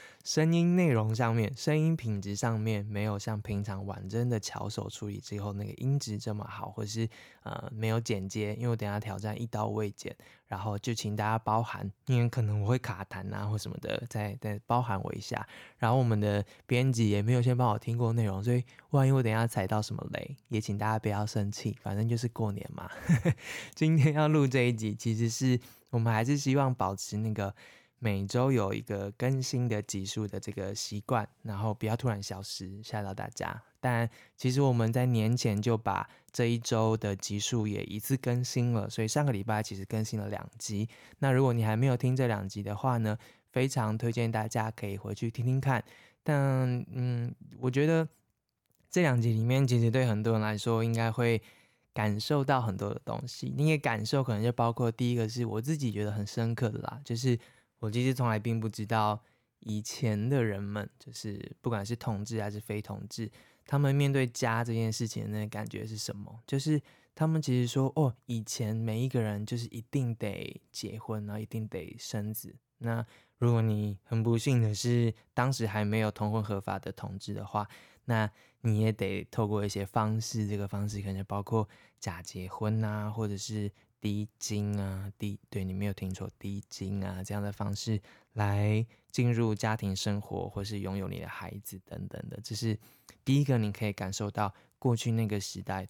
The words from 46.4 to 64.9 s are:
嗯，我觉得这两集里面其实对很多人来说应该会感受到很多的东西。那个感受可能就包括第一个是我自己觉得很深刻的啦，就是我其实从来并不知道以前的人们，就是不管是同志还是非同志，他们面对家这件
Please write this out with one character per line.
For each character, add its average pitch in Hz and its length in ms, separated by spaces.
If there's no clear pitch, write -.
嗯， 123 420
我 127 120
觉 143 160
得 160 200
这 180 120
两 131 180
集 113 140
里 110 100
面 131 220
其 120 140
实 117 100
对 127 160
很 107 160
多 113 120
人 110 80
来 107 160
说 113 260
应 117 80
该 113 200
会 117 300
感 107 260
受 143 240
到 131 180
很 110 140
多 101 140
的 - 160
东 117 220
西。 131 280
那 139 80
个 156 140
感 113 280
受 135 180
可 120 100
能 104 100
就 120 80
包 117 220
括 117 180
第 120 200
一 120 40
个 113 140
是 120 160
我 107 160
自 151 160
己 131 140
觉 104 120
得 104 80
很 104 140
深 117 280
刻 113 160
的 - 100
啦， - 260
就 117 100
是 120 220
我 110 140
其 120 120
实 131 120
从 127 120
来 107 120
并 113 200
不 110 80
知 107 160
道 107 380
以 107 200
前 107 480
的 135 160
人 101 200
们， 101 340
就 - 140
是 - 500
不 127 80
管 101 160
是 117 100
同 107 300
志 110 160
还 104 80
是 104 100
非 107 220
同 101 260
志， 110 220
他 139 100
们 139 160
面 143 180
对 135 140
家 117 380
这 117 100
件 113 180